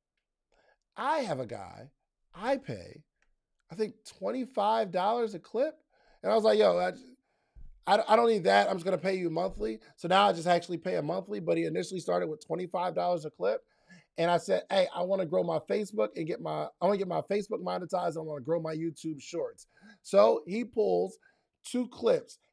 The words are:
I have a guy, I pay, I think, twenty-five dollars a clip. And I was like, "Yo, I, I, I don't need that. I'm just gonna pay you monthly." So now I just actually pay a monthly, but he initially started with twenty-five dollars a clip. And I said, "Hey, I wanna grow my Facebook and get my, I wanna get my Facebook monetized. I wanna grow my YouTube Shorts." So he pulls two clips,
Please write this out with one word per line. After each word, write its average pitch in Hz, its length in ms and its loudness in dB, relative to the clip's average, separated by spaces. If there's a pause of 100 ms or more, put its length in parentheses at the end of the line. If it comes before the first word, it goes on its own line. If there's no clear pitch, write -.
(960)
I 285 240 -2
have 175 200 -2
a 120 80 -6
guy, 101 420 -14 (460)
I 240 220 -2
pay, 120 440 -12 (720)
I 165 40 -16
think, 214 200 -4 (240)
twenty-five 214 720 0
dollars 208 420 0
a 165 60 -10
clip. 285 340 -2 (480)
And 190 100 -2
I 220 40 4
was 220 80 4
like, 214 160 6
"Yo, 185 180 6
I, 180 160 0 (1000)
I, 214 180 6
I 214 60 6
don't 233 140 6
need 208 140 2
that. 196 260 6
I'm 196 60 0
just 170 100 -6
gonna 190 120 2
pay 190 180 -2
you 175 160 -2
monthly." 202 480 -4 (160)
So - 120 -8
now 196 200 6
I 190 60 4
just 165 140 -6
actually 175 300 2
pay 185 200 -2
a 156 40 0
monthly, 190 380 -4
but 165 180 0
he 170 60 2
initially 175 360 -4
started 180 280 0
with 151 180 -8
twenty-five 175 480 -4
dollars 175 320 0
a 151 60 -10
clip. - 300 -2 (580)
And 170 100 2
I 175 80 6
said, 139 320 -2
"Hey, - 260 2
I 175 60 -4
wanna 185 240 0
grow 180 180 0
my 165 160 -2
Facebook 208 560 -2
and 160 120 -4
get - 140 -6
my, 151 260 -4 (120)
I 175 60 0
wanna 202 120 2
get 190 100 -4
my 165 140 -2
Facebook 202 420 -4
monetized. 180 540 -4
I 160 40 -6
wanna 151 200 -10
grow 160 180 -2
my 160 160 -6
YouTube 160 440 -6
Shorts." 143 460 -8 (380)
So 208 420 6
he 226 180 -4
pulls 190 540 0 (460)
two 247 240 -4
clips, - 500 0 (160)